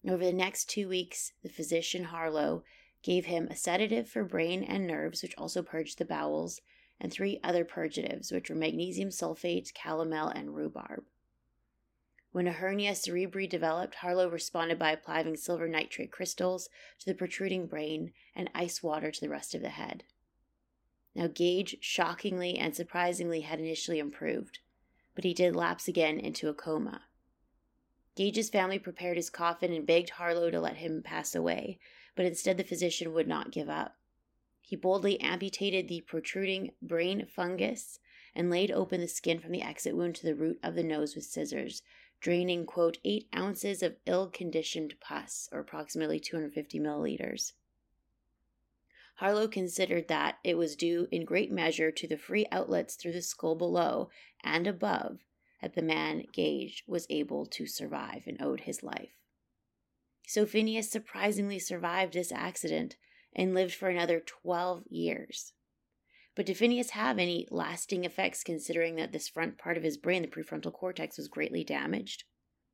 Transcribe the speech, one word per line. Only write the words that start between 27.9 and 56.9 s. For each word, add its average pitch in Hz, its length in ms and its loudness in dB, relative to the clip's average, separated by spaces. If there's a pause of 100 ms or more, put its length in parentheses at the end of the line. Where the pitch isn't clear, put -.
Gage's 208 340 2
family 190 300 4
prepared 180 380 -2
his 165 120 -2
coffin 170 440 2
and 156 120 -2
begged 170 260 8
Harlow 170 380 2
to 165 120 2
let 160 160 0
him 160 260 -4
pass 165 320 -4
away, 170 440 0 (360)
but 180 100 4
instead 180 300 2
the 180 80 0
physician 170 500 0
would 160 140 4
not 156 240 -2
give 151 160 -4
up. - 300 -4 (640)
He - 160 -8
boldly 190 420 4
amputated 185 720 0
the 170 100 -4
protruding 190 720 -2 (100)
brain 185 480 0
fungus 185 720 -2 (340)
and 175 160 2
laid 180 220 4
open 185 300 2
the 175 80 -2
skin 165 300 0
from 170 120 -8
the 180 100 -2
exit - 360 -2
wound 175 180 0
to - 100 -6
the 156 100 2
root 165 280 0
of 170 120 -2
the 175 80 2
nose 151 300 0
with 147 120 -8
scissors, 147 560 -4 (400)
draining, 175 440 2
quote, 170 380 4
"eight 208 320 0
ounces 196 480 -2
of 160 220 2
ill-conditioned 170 960 0
pus, - 500 -8
or 143 80 -6
approximately 156 640 -2
two - 160 -6
hundred 147 160 -4
fifty 156 260 -6
milliliters." - 720 -2 (1600)
Harlow 208 320 4
considered 185 600 2
that 151 360 2
it 175 140 4
was 156 180 2
due 170 360 2
in 165 140 0
great 185 260 4
measure 160 400 4
to 160 160 -4
the 156 100 -2
free 208 340 2
outlets 180 440 2
through 170 160 -6
the 170 100 -2
skull 165 320 0
below 170 560 2 (340)
and 165 220 4
above 190 540 0 (420)
that - 140 -4
the 170 80 0
man 156 400 2 (100)
Gage 151 540 0
was 180 200 -2